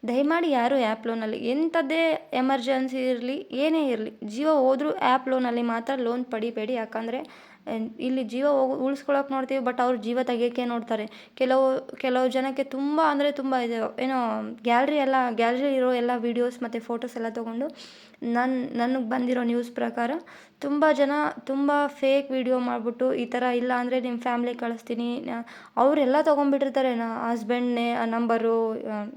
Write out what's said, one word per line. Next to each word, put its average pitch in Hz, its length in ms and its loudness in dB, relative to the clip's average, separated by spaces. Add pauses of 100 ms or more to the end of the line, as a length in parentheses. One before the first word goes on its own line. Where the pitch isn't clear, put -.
ದಯಮಾಡಿ 294 440 2
ಯಾರು 247 240 2
ಆ್ಯಪ್ 220 320 0
ಲೋನಲ್ಲಿ 226 420 -4
ಎಂಥದ್ದೇ 320 840 0
ಎಮರ್ಜೆನ್ಸಿ 262 760 0
ಇರ್ಲಿ, 247 420 -4
ಏನೇ 302 380 2
ಇರ್ಲಿ, 220 340 -4
ಜೀವ 240 280 0
ಹೋದ್ರೂ 269 400 4
ಆ್ಯಪ್ 262 380 2
ಲೋನಲ್ಲಿ 247 320 0
ಮಾತ್ರ 233 360 -2
ಲೋನ್ 240 280 -2
ಪಡಿಬೇಡಿ. 233 480 -4
ಯಾಕಂದ್ರೆ, 226 440 -4 (580)
ಏನ್, 220 240 -6
ಇಲ್ಲಿ 262 240 -2
ಜೀವ 240 240 -2
ಹೋಗು-, 262 380 2
ಉಳಿಸ್ಕೊಳಕ್ 277 460 0
ನೋಡ್ತೀವಿ, 269 340 -2
but 247 160 0
ಅವ್ರು 247 160 2
ಜೀವ 233 260 -2
ತೆಗಿಯಕ್ಕೆ 240 420 0
ನೋಡ್ತಾರೆ. 226 680 -6
ಕೆಲವು, 262 600 2
ಕೆಲವು 254 320 2
ಜನಕ್ಕೆ 262 360 -2
ತುಂಬ 277 440 0
ಅಂದ್ರೆ 285 240 2
ತುಂಬ 269 240 -2
ಇದೆ, 233 480 -2
ಏನೋ 262 120 0 (480)
ಗ್ಯಾಲರಿ 254 340 4
ಎಲ್ಲ, 269 180 2 (160)
ಗ್ಯಾಲರಿ 247 440 2
ಇರೋ 254 180 2
ಎಲ್ಲ 240 240 0
ವಿಡಿಯೋಸ್ 240 460 -2
ಮತ್ತೆ 233 160 -4
ಫೋಟೋಸ್ 233 360 -6
ಎಲ್ಲ 226 140 -4
ತಗೊಂಡು 226 380 -6 (560)
ನನ್-, 247 540 0
ನನಗ್ 240 320 0
ಬಂದಿರೋ 247 340 0
ನ್ಯೂಸ್ 240 280 -2
ಪ್ರಕಾರ 233 400 -2 (500)
ತುಂಬ 285 320 2
ಜನ 277 180 2 (280)
ತುಂಬ 277 320 -2 (160)
ಫೇಕ್ 277 440 2
ವಿಡಿಯೋ 254 280 0
ಮಾಡ್ಬಿಟ್ಟು 240 540 -2
ಈ 240 120 -2
ಥರ 240 180 -2
"ಇಲ್ಲ 247 300 0
ಅಂದ್ರೆ 247 280 0
ನಿಮ್ 240 180 -4
ಫ್ಯಾಮಿಲಿ 240 360 -2
ಕಳಿಸ್ತೀನಿ", 240 640 -6
ನ-, 233 240 -6 (320)
ಅವರೆಲ್ಲ 269 440 4
ತಗೊಂಡ್ಬಿಟ್ಟಿರ್ತಾರೆ. 277 760 2
ನ-, 233 60 -2 (300)
ಹಸ್ಬೆಂಡ್ 240 440 -2
ನೇ-, 233 200 0 (100)
ನಂಬರು, 226 640 2
ಆ, 214 340 -6 (120)